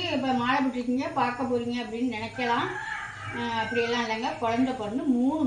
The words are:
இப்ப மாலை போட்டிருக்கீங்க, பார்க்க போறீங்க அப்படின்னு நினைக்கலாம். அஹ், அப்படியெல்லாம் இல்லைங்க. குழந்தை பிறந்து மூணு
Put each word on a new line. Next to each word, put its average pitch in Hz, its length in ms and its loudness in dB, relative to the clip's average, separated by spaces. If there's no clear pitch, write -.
இப்ப 262 220 2
மாலை 240 220 2
போட்டிருக்கீங்க, 247 580 0
பார்க்க 240 360 0
போறீங்க 240 280 0
அப்படின்னு 233 380 -2
நினைக்கலாம். 233 500 0
அஹ், 233 260 -2
அப்படியெல்லாம் 233 460 0
இல்லைங்க. 226 340 -2
குழந்தை 247 360 2
பிறந்து 220 360 -4
மூணு 269 360 4